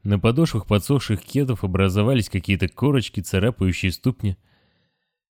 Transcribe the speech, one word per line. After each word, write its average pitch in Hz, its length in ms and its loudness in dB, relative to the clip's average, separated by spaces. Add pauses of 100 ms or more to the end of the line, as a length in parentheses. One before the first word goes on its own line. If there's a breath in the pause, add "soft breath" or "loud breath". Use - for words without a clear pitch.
на 101 140 2
подошвах 120 480 0
подсохших 107 560 0
кедов 131 420 -2
образовались 98 640 2
какие-то 95 400 0
корочки, 131 500 -2
царапающие 95 720 0
ступни. 104 460 -4 (960)